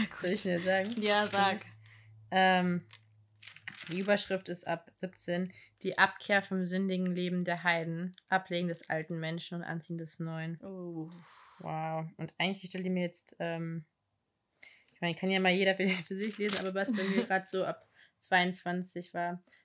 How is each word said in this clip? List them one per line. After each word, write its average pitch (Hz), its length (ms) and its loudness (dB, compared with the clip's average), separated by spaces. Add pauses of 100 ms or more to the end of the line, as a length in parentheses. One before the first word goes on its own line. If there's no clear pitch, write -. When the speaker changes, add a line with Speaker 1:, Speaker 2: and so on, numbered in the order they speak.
Speaker 1:
gut. - 140 -10
Speaker 2:
Soll 180 100 0
ich 208 120 0
dir 175 180 0
sagen? 190 420 2
Speaker 1:
Ja, 208 240 4
sag. 202 340 4 (720)
Speaker 2:
Ähm, 185 540 6 (1040)
die 170 120 -2
Überschrift 196 480 2
ist 175 180 -4
ab - 300 -4
siebzehn, 185 560 -4 (300)
die 190 140 -4
Abkehr 196 460 4
vom 190 220 -2
sündigen 185 500 0
Leben 180 300 0
der 175 180 -2
Heiden, 170 540 0 (120)
Ablegen 180 400 0
des 165 220 -6
alten 160 300 -2
Menschen 160 380 -6
und 175 60 -6
Anziehen 170 340 -6
des 160 200 -10
neuen. 160 440 -6
Speaker 1:
Oh. 175 480 -8 (500)
Speaker 2:
Wow. 160 460 -4 (120)
Und 160 200 -8
eigentlich 190 220 0
die 185 60 -10
Stelle, 185 180 -6
die 185 60 0
mir 180 140 2
jetzt, - 340 -8
ähm, 165 480 -4 (1040)
ich - 80 -20
meine, 170 140 0
kann 185 160 -2
ja 190 100 4
mal 185 120 6
jeder 190 220 6
für, 190 140 2
<laughs> 185 180 0
für 196 100 -6
sich 202 220 -4
lesen, 202 200 0
aber 190 160 -2
was 196 180 0
bei 202 120 0
mir 190 200 2
Speaker 1:
<laughs> - 20 -4
Speaker 2:
grad 190 220 0
so 190 160 -2
ab - 240 -6 (300)
zweiundzwanzig 180 960 0
war, 175 260 -4 (240)